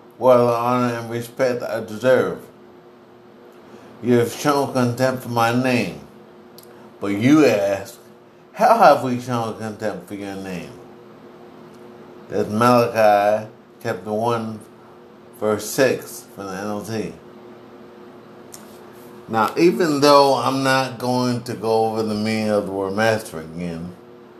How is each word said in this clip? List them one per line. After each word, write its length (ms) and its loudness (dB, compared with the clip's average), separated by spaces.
what 220 6
honor 560 0
and 160 -8
respect 500 -4
I 200 -6
deserve? 580 0
You 140 2
have 160 2
shown 420 -2
contempt 480 0
for 80 -14
my 240 0
name." 460 -2
But 120 -6
you 340 4
ask, 540 0
"How 240 4
have 260 6
we 180 -2
shown 380 -4
contempt 480 -8
for 80 -12
your 200 -10
name?" 360 -10
That's 180 -4
Malachi 1000 2
chapter 300 -6
one, 480 -4
verse 280 -2
six 580 -2
from 120 -14
the 80 -12
N 140 -8
L 140 -6
T. 320 -8
Now, 300 0
even 420 2
though 360 6
I'm 280 -2
not 340 0
going 460 -2
to 100 -8
go 340 0
over 160 -4
the 120 -4
meaning 340 -2
of 180 0
the 40 -8
word 240 -4
master 460 -2
again, 500 -10